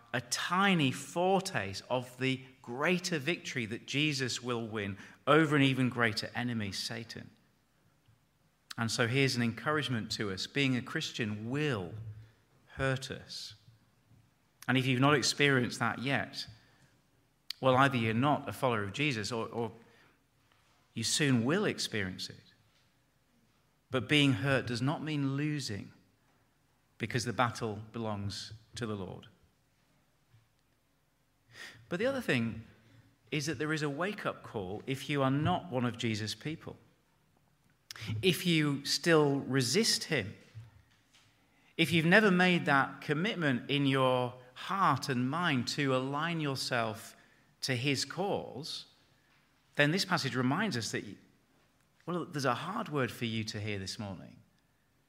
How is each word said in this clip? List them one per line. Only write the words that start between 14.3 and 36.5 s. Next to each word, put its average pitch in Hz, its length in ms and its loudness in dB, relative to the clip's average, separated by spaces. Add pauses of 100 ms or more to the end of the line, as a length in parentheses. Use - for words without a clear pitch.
And 127 100 4
if 127 80 2
you've 127 140 2
not 143 140 6
experienced 127 640 2
that 113 200 -2
yet, 123 460 -4 (1120)
well, 131 160 6
either 131 200 6
you're 113 180 2
not 131 340 2
a 104 40 -6
follower 107 300 0
of 98 100 -6
Jesus 120 400 -2
or, 113 140 -2
or 113 260 -6 (1200)
you 113 100 -4
soon 127 400 4
will 185 200 2
experience 98 640 -4
it. - 60 -18 (1500)
But 127 180 0
being 143 240 6
hurt 123 340 0
does 117 140 -4
not 139 220 0
mean 143 340 -2
losing, 139 540 -4 (1080)
because 110 260 -4
the 113 80 -4
battle 113 460 0 (140)
belongs 104 600 -6 (240)
to 120 100 -4
the 107 80 -4
Lord. 90 320 -10 (2500)
But 175 100 -4
the 226 80 0
other 269 140 -2
thing 113 420 0 (720)
is 147 140 -2
that 151 120 -2
there 156 140 -2
is 151 100 -2
a 151 80 0
wake-up 170 520 -4
call 98 440 -6
if 131 240 -4
you 143 120 2
are 131 80 4
not 156 420 0
one 123 120 0
of 113 140 -2
Jesus' 107 360 -2
people. - 420 -10 (1500)